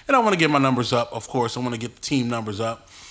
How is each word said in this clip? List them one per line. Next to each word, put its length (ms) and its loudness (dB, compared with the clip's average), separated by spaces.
and 80 2
I 40 6
wanna 180 2
get 120 4
my 100 4
numbers 340 2
up, 180 0
of 160 -10
course. 300 -2
I 20 -8
wanna 180 -6
get 180 -10
the 60 -20
team 280 0
numbers 320 -6
up. 260 -6